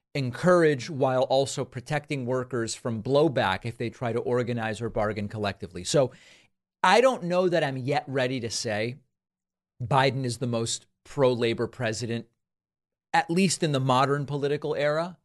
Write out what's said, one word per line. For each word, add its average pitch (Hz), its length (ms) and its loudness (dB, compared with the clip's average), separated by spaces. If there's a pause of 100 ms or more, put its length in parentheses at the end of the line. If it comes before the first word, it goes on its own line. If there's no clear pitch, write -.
(140)
encourage 147 760 4
while 131 340 0
also 135 420 0
protecting 143 600 -6
workers 123 500 -4
from 113 280 -6
blowback 127 600 2
if 117 140 -8
they 117 120 -4
try 117 220 -6
to 113 80 -2
organize 117 640 -2
or 117 80 -4
bargain 104 380 -2
collectively. 98 560 -6
So 127 280 2 (720)
I 196 180 6
don't 254 220 2
know 180 260 2
that 170 140 2
I'm 135 140 -4
yet 135 300 -2
ready 131 320 -2
to 113 120 -6
say 113 460 -4 (880)
Biden 131 420 2
is 120 120 -4
the 131 100 -4
most 117 400 -4 (180)
pro-labor 120 640 2
president, 113 580 -6 (880)
at 165 160 2
least 180 320 2
in 151 120 0
the 135 60 2
modern 135 460 2
political 143 480 -4
era. 160 520 -2